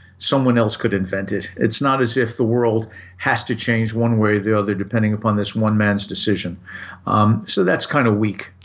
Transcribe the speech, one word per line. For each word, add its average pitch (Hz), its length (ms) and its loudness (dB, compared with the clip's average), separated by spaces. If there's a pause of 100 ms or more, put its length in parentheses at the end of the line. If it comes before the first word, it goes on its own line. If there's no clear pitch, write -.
(220)
someone 127 360 2
else 107 180 2
could 101 180 -2
invent 95 380 -4
it. 98 240 -4
It's 117 240 0
not 135 220 2
as 120 160 0
if 117 180 0
the 131 80 0
world 113 480 0 (240)
has 123 300 -2
to 120 100 -2
change 113 380 -2
one 117 260 2
way 107 120 4
or 104 80 4
the 107 180 2
other 104 180 0
depending 107 380 0
upon 107 240 0
this 101 180 -2
one 107 220 2
man's 101 280 2
decision. 92 540 -2 (480)
Um, 107 400 2
so - 160 0
that's 92 220 2
kinda 127 260 2
weak. 104 400 -2 (140)